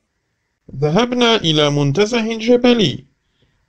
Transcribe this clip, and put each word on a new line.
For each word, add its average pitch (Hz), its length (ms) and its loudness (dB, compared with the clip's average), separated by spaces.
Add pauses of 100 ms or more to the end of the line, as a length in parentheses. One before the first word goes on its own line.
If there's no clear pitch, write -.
(760)
ذهبنا 226 600 0
إلى 151 340 0
منتزه 208 680 -2
جبلي، 240 680 0 (640)